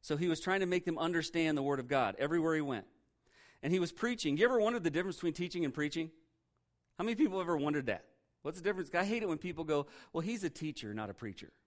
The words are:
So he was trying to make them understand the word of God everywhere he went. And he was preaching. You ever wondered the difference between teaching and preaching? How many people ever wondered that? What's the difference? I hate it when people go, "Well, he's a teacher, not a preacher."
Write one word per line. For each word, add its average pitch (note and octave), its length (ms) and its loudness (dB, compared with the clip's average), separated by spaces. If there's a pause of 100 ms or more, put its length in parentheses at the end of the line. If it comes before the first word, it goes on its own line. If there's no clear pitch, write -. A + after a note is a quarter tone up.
So D3+ 160 -2
he F3 120 2
was D#3+ 120 2
trying F#3+ 200 2
to F#3+ 60 2
make F3+ 180 2
them E3 140 -2
understand D#3+ 600 0
the C#3 40 0
word C3+ 180 2
of B2 80 -8
God B2 300 2
everywhere D#3+ 360 2
he D#3 60 2
went. C3 260 -4 (800)
And D#3 80 0
he F#3 80 4
was E3+ 120 -2
preaching. A3+ 440 0
You F#3+ 80 6
ever B3 160 6
wondered A3 220 2
the D#3+ 80 2
difference F3 260 -2
between E3+ 180 -2
teaching F3 300 -2
and C3+ 80 0
preaching? D#3 380 -4 (880)
How F#3+ 60 -2
many A3+ 100 0
people G3+ 260 2
ever E3+ 160 2
wondered D3 300 0
that? G2 180 -2 (380)
What's E3 160 -6
the E3+ 60 -14
difference? F#3+ 280 -2
I F3 120 2
hate A3 180 0
it G3+ 60 -2
when D#3 100 -2
people E3+ 240 -6
go, D3 240 0 (260)
"Well, E3 80 -2
he's G#3 220 -4
a E3 80 -2
teacher, C#3+ 420 -8
not G#2+ 180 -6
a F#2+ 40 -10
preacher." - 380 -12 (140)